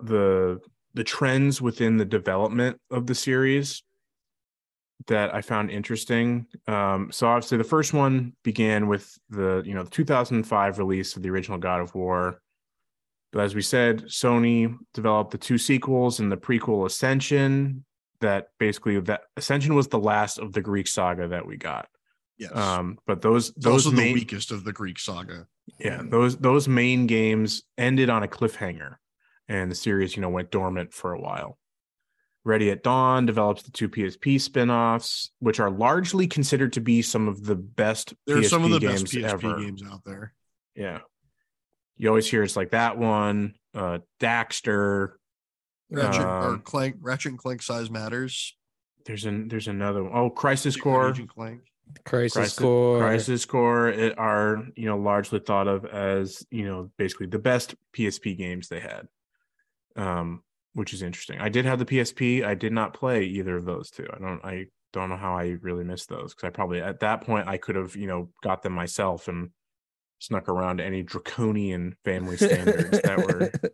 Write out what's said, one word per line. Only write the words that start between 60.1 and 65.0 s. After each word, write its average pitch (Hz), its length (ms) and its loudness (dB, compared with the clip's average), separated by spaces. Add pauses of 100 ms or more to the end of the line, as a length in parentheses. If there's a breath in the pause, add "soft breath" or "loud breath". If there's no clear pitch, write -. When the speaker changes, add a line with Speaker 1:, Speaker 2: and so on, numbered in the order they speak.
Speaker 1:
which 104 180 -8
is 95 120 -10
interesting. 90 360 -10
I 107 100 -2
did 120 160 2
have 131 120 0
the 123 80 0
P 131 140 0
S 120 120 0
P. 123 320 0
I 104 120 0
did 110 180 -4
not 110 220 -2
play 123 300 0
either 92 300 -4
of 87 100 -4
those - 260 -8
two. - 200 -14
I - 60 -14
don't, 92 260 -10
I 95 220 -10 (260)
don't 95 180 -4